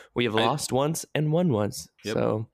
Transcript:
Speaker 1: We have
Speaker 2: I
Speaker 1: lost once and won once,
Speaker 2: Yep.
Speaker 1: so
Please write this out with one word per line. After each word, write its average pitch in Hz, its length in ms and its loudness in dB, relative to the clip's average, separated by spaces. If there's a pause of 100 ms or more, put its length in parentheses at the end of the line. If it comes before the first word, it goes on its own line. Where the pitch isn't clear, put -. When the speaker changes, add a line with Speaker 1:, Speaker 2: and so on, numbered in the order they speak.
(120)
Speaker 1:
We 120 120 0
have 107 100 -2
Speaker 2:
I 110 100 2
Speaker 1:
lost 135 280 0
once 143 420 -2
and 151 160 0
won 170 220 2
once, 104 360 -2 (160)
Speaker 2:
Yep. 107 100 -4
Speaker 1:
so 117 400 0